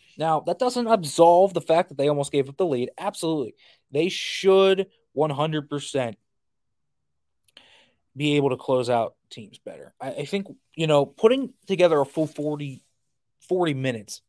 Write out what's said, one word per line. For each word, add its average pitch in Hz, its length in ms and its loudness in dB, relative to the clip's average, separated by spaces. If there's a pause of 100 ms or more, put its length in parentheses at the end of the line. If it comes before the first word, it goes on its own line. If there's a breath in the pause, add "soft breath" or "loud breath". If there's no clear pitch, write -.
(180 soft breath)
Now, 156 240 0
that - 180 -6
doesn't 247 280 -2
absolve 175 640 4
the 175 80 -2
fact 165 280 0
that 139 80 -12
they 165 120 0
almost 143 220 -2
gave 135 180 -2
up 143 80 -12
the 190 80 0
lead. 123 320 -2
Absolutely. 160 580 -6 (360 soft breath)
They 156 180 -2
should 190 800 2 (260)
one 151 160 0
hundred 151 400 -4
percent 135 480 -6 (2000 soft breath)
be 147 180 0
able 139 140 2
to 127 80 -2
close 127 320 -2
out 117 260 0 (140)
teams - 300 -20
better. 78 420 -18
I, - 80 -10
I - 160 -10
think, 196 220 -6 (280)
you 160 120 -2
know, 143 180 4
putting 254 480 0 (140)
together 170 340 4
a 135 40 0
full 156 220 -4
forty, 147 560 -8 (640)
forty 180 260 0
minutes 127 560 -6